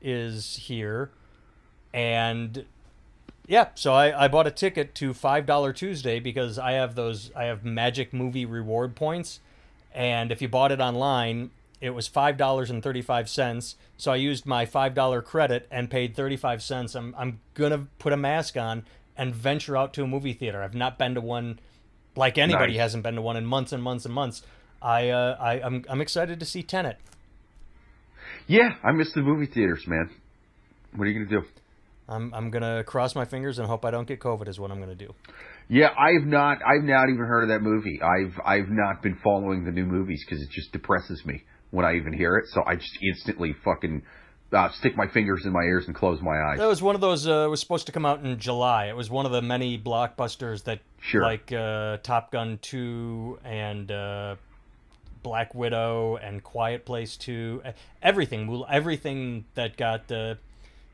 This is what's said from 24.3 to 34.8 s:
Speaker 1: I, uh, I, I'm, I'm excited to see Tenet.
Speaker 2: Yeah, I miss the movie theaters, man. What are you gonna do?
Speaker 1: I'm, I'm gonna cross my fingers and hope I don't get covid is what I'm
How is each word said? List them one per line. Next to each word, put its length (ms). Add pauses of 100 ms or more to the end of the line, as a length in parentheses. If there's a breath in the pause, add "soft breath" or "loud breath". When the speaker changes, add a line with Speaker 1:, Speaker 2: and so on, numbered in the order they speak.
Speaker 1:
I, 280
uh, 320
I, 200
I'm, 280
I'm 120
excited 380
to 80
see 160
Tenet. 360 (1500 loud breath)
Speaker 2:
Yeah, 280 (100)
I 80
miss 200
the 100
movie 240
theaters, 420
man. 200 (840)
What 120
are 40
you 140
gonna 180
do? 40 (640)
Speaker 1:
I'm, 240
I'm 180
gonna 340
cross 320
my 80
fingers 340
and 80
hope 180
I 60
don't 160
get 140
covid 280
is 120
what 100
I'm 100